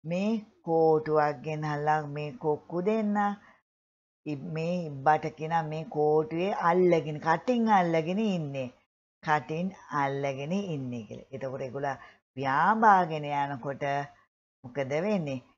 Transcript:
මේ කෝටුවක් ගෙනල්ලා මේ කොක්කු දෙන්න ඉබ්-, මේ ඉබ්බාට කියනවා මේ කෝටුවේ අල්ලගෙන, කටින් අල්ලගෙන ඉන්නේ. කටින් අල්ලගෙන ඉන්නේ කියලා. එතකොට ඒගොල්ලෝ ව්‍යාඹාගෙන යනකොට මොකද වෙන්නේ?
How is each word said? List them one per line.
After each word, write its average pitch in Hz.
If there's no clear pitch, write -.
මේ 202
කෝටුවක් 156
ගෙනල්ලා 151
මේ 147
කොක්කු 151
දෙන්න 208
ඉබ්-, 151
මේ 165
ඉබ්බාට 151
කියනවා 160
මේ 156
කෝටුවේ 156
අල්ලගෙන, 170
කටින් 220
අල්ලගෙන 175
ඉන්නේ. 147
කටින් 160
අල්ලගෙන 139
ඉන්නේ 143
කියලා. 117
එතකොට 135
ඒගොල්ලෝ 135
ව්‍යාඹාගෙන 165
යනකොට 143
මොකද 131
වෙන්නේ? 151